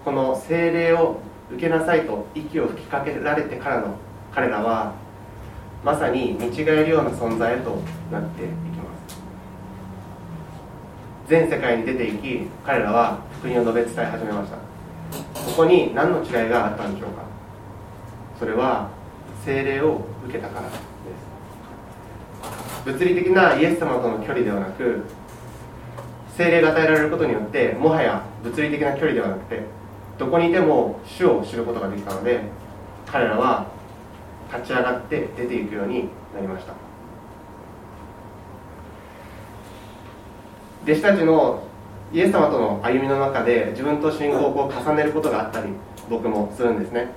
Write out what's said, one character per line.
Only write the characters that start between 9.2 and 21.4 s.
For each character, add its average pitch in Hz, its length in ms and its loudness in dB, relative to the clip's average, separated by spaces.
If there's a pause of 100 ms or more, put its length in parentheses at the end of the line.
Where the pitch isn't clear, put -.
全 160 240 6
世 - 80 2
界 120 200 2
に 113 60 -2
出 127 100 -2
て 117 160 0
行 104 80 -4
き、 117 300 -4 (160)
彼 117 180 2
ら 104 100 0
は 117 260 4 (220)
福 127 100 -4
音 123 100 4
を - 0 -
述 113 140 2
べ 117 100 4
伝 - 140 -4
え - 120 0
始 110 140 -6
め 104 80 -4
ま 101 120 -4
し - 60 -10
た。 - 60 -10
こ - 60 -14 (920)
こ 160 80 8
に 175 300 8
何 175 180 4
の - 100 0
違 - 60 -6
い - 20 -8 (180)
が 110 180 4
あ 107 40 0
っ - 60 -6
た 104 100 -6
ん 101 80 -4
で 101 60 -8
し - 40 -8
ょ - 20 -8
う - 40 -6
か。 - 120 -10 (1160)
そ - 60 -4
れ - 80 -2
は 117 360 2 (560)
聖 135 200 0
霊 139 180 0
を 156 200 2 (240)
受 - 60 -8
け - 60 -4
た - 100 -6
か - 120 -8
ら - 80 -8
で - 60 -10
す。 - 60 -10 (2000)